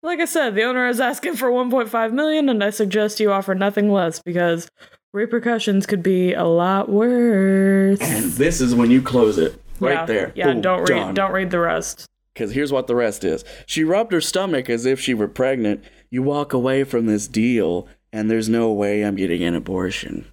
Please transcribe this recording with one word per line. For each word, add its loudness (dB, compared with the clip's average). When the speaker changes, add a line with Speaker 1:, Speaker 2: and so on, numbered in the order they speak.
Speaker 1:
Like -4
I 2
said, -2
the 2
owner 0
is 0
asking -4
for -2
one 0
point 0
five -2
million, 0
and 2
I 0
suggest -2
you 2
offer -2
nothing 0
less 0
because -2
repercussions 0
could -2
be 2
a 0
lot 2
worse. 4
Speaker 2:
And 0
this 0
is 2
when 4
you 6
close 2
it. 0
Right 0
Speaker 1:
Yeah, -2
Speaker 2:
there. -2
Speaker 1:
yeah, -2
Speaker 2:
Boom, -2
Speaker 1:
don't 0
read, 2
Speaker 2:
done. -4
Speaker 1:
don't 0
read -2
the 0
rest. -4
Speaker 2:
'Cause -6
here's -2
what -2
the 0
rest -2
is. -2
She -2
rubbed 0
her 2
stomach -2
as -2
if 0
she -2
were 0
pregnant. -2
"You -4
walk -2
away 0
from 0
this 0
deal, 0
and -2
there's 0
no 2
way 0
I'm -2
getting -2
an -2
abortion." -6